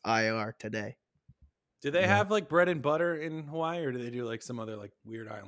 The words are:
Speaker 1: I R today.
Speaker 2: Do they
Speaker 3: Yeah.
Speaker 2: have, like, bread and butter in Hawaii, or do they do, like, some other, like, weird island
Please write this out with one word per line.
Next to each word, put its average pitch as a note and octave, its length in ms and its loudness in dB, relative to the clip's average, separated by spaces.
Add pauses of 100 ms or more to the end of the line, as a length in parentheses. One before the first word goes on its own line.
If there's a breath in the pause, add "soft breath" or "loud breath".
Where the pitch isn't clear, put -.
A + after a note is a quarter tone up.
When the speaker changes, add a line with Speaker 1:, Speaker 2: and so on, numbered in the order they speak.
Speaker 1:
I A2 240 4
R A2 320 -2
today. A2 360 -6 (840)
Speaker 2:
Do C#3+ 120 -2
they E3+ 100 4
Speaker 3:
Yeah. F#3+ 140 6
Speaker 2:
have, G3+ 160 2
like, G3 160 2
bread F3 200 6
and E3 140 0
butter D#3+ 340 2
in D#3 300 -6
Hawaii, D#3+ 380 -2
or C3+ 80 -2
do B2 60 -4
they A#2+ 120 -6
do, B2 140 -4
like, A2+ 180 -6
some B2 160 -8
other, A2 180 -8
like, G2+ 140 -12 (140)
weird A2 240 -10
island G#2 200 -12